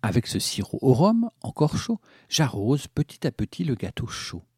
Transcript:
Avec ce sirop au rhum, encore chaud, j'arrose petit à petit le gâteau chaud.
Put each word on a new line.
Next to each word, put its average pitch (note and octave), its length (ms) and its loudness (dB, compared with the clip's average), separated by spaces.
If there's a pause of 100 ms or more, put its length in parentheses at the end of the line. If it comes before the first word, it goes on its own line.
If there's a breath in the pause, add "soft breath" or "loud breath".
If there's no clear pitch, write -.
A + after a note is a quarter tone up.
Avec A#2 240 2
ce - 140 -2
sirop - 420 -4
au C3 120 8
rhum, A3 360 4 (120)
encore - 360 0
chaud, A3 220 -4 (300 soft breath)
j'arrose B2+ 580 0
petit - 400 -4
à B2+ 40 0
petit - 320 -4
le C#3+ 120 0
gâteau - 320 -8
chaud. - 360 -10 (140)